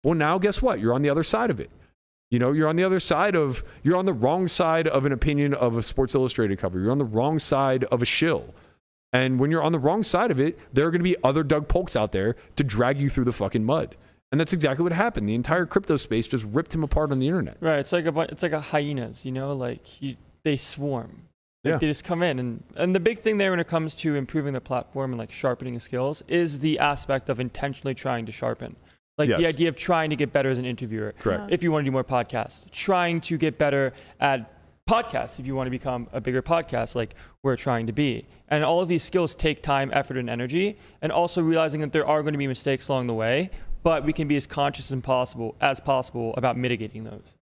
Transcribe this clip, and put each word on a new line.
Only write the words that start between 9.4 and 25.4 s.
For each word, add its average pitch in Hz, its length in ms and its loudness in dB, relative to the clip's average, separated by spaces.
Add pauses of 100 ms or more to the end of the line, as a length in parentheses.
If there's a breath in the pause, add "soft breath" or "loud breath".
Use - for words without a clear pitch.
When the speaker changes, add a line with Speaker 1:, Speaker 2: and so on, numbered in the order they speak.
Speaker 1:
when 143 100 2
you're 160 120 2
on 160 100 2
the 165 60 2
wrong 165 240 2
side 214 280 2
of 131 80 2
it, 160 200 0 (140)
there 143 140 4
are 170 40 2
gonna 170 140 2
be 180 200 2
other 139 180 4
Doug 151 260 0
Polks 175 280 0
out 107 160 2
there 101 240 0 (200 loud breath)
to 143 60 0
drag 123 380 2
you 139 80 2
through 127 160 0
the 120 80 2
fucking 107 320 0
mud. 147 320 0 (340 soft breath)
And 147 80 2
that's 160 140 2
exactly 151 300 2
what 175 100 2
happened. 185 340 0
The 107 80 0
entire 156 300 0
crypto 165 320 2
space 113 320 0
just 113 160 -2
ripped 127 300 -2
him 160 100 0
apart 151 280 0
on 131 60 0
the 131 80 0
internet. 175 340 -2
Speaker 2:
Right. 160 180 2
It's 139 160 -2
like 170 100 2
a 160 80 0
bu-, 156 160 -2
it's - 140 -6
like 160 100 0
a 156 80 -2
hyenas, 143 640 -4
you 131 80 -6
know, 135 220 -4
like, 120 480 -8
you, 135 140 -8 (280)
they 143 140 2
swarm. 139 640 -6 (420)
Like, 160 80 2
Speaker 1:
Yeah. 156 60 2
Speaker 2:
they 160 80 2
just 151 180 -2
come 175 180 -2
in. 151 160 0
And, 123 240 -6 (140)
and 180 180 2
the 190 60 2
big 220 200 0
thing 214 180 2
there 196 140 4
when 175 80 2
it 165 80 -2
comes 160 280 -2
to 151 200 0
improving 143 360 -2
the 127 80 -4
platform 131 520 -4
and, 120 60 -6
like, 107 140 -10
sharpening 123 480 -4